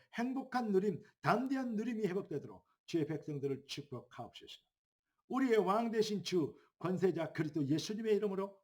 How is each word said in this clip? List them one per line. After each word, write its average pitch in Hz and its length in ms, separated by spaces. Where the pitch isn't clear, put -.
행복한 254 580
누림, 190 320
담대한 247 540
누림이 220 300
회복되도록 175 580
주의 160 220
백성들을 139 580
축복하옵소서. - 960
우리의 247 280
왕 214 320
되신 208 340
주 165 320
권세자 170 540
그리스도 156 360
예수님의 208 500
이름으로 196 460